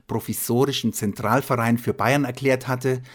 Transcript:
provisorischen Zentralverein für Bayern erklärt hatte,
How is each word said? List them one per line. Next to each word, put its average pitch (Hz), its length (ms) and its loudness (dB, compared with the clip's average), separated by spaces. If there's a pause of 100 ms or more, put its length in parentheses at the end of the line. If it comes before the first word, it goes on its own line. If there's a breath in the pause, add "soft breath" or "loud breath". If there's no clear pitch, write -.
provisorischen 117 840 0
Zentralverein 117 840 0
für 117 160 0
Bayern 131 320 2
erklärt 127 420 0
hatte, 131 360 -2 (120 loud breath)